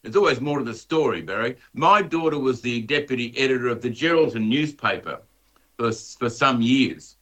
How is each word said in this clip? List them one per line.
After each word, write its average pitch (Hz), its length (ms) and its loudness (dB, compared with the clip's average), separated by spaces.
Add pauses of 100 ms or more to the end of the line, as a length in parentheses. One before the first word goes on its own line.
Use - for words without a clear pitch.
there's 117 140 -4
always 151 260 4
more 147 160 -2
to 127 80 -4
the 113 80 -8
story, 120 480 -2
Barry, 107 340 -4 (160)
my 190 300 4
daughter 160 360 -2
was 131 220 0
the 120 220 -4
deputy 127 560 -4
editor 131 300 0
of 117 120 -2
the 123 80 -4
Geraldton 131 580 0
newspaper 110 760 -2 (560)
for, 117 140 0
for - 360 -6
some 127 320 2
years. 123 600 0